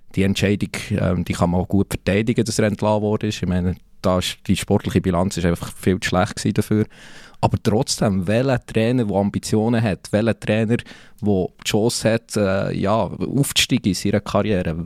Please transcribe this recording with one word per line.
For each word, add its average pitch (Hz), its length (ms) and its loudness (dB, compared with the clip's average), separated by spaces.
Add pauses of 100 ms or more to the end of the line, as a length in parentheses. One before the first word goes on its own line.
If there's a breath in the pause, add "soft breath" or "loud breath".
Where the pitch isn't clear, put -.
(140 loud breath)
die 98 80 2
Entscheidung, 98 480 0 (200)
ähm, 90 340 0
die - 80 -4
kann 87 180 0
man 90 120 2
auch - 60 -6
gut 98 220 2
verteidigen, 110 540 0
dass 113 120 -4
er 110 120 2
entlassen 107 340 0
worden 107 280 -2
ist. - 120 -6
Ich 90 60 -2
meine, 90 260 0 (260)
da 92 200 2
ist, - 260 -4
die 95 100 2
sportliche 98 440 0
Bilanz 92 360 0
ist 85 80 -2
einfach 85 300 -2
viel 92 240 0
zu - 120 -6
schlecht 90 260 0
gewesen - 180 -2
dafür. 107 320 0 (580 loud breath)
Aber - 160 2
trotzdem, 107 680 0
welcher 123 360 0
Trainer, 120 400 0
der 98 120 -2
Ambitionen 107 680 0
hat, 98 300 -2
welcher 113 260 2
Trainer, 110 380 0
der - 80 -4 (360 loud breath)
die 98 260 2 (200)
Chance 113 460 2
hat, - 240 -2
äh, 98 360 0
ja, 95 220 0
aufzusteigen 113 960 0
in 90 40 2
seiner 101 260 0
Karriere, 92 640 0